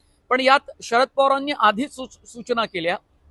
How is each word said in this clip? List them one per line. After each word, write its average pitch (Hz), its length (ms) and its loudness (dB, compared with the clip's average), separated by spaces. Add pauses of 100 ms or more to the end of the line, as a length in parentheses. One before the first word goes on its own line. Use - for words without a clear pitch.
(280)
पण 254 120 0
यात 262 300 2 (120)
शरद 247 340 0
पवारांनी 277 360 0
आधीच 226 420 0
सूच-, - 320 -16
सूचना 233 380 -6
केल्या 175 320 -4 (340)